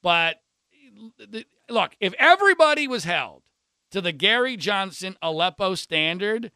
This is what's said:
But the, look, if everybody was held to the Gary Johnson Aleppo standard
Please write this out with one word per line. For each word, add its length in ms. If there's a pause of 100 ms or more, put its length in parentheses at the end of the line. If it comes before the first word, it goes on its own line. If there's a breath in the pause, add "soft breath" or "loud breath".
But 400 (760)
the, 280 (240)
look, 300
if 200
everybody 680
was 160
held 400 (480)
to 100
the 100
Gary 460
Johnson 640
Aleppo 540
standard 800